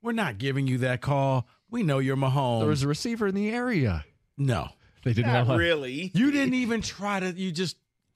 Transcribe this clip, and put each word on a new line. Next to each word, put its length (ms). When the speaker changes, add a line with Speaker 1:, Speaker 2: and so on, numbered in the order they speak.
Speaker 1:
We're 120
not 260
giving 300
you 100
that 220
call. 480
We 140
know 160
you're 180
Mahomes." 440
Speaker 2:
There 80
was 160
a 40
receiver 380
in 80
the 160
area. 540
Speaker 1:
No. 300
Speaker 2:
They 100
didn't 200
Speaker 3:
Not 160
Speaker 2:
allow 80
Speaker 3:
really. 580
Speaker 1:
You 160
didn't 240
even 280
try 360
to, 140
you 180
just 280